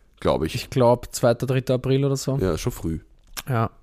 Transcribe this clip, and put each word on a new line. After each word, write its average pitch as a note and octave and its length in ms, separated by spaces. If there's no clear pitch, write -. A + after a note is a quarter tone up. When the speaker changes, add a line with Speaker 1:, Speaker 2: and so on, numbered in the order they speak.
Speaker 1:
Glaub C#2 240
ich. D#2+ 120
Speaker 2:
ich - 160
glaub, A#2+ 440
zweiter, A#2+ 320
dritter C3 280
April C3+ 320
oder C#3 100
so. C3+ 220
Speaker 1:
Ja, F2+ 180
schon A#2+ 160
früh. D#2+ 280
Speaker 2:
Ja. A2+ 220